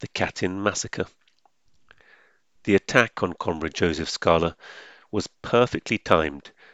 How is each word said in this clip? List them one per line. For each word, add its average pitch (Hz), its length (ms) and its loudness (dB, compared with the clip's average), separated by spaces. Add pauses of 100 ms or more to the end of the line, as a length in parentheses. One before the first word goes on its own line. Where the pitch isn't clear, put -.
the 101 80 -8
Katyn 95 540 -4
massacre. - 440 -4 (1600)
The 104 100 4
attack - 480 2
on 90 100 0
Comrade 82 420 -4
Joseph 80 360 0
Skala 82 460 2 (540)
was 104 180 -4 (120)
perfectly - 580 0
timed 78 520 0 (240)